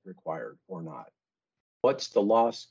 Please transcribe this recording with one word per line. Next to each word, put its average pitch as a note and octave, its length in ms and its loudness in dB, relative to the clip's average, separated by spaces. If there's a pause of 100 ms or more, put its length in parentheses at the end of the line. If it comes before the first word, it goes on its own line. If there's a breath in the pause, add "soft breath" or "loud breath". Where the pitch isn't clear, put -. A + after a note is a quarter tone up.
required - 540 -10 (100)
or F2 120 -10
not? C#3 320 -14 (680)
What's - 280 2
the G#2+ 140 2
loss A2+ 480 2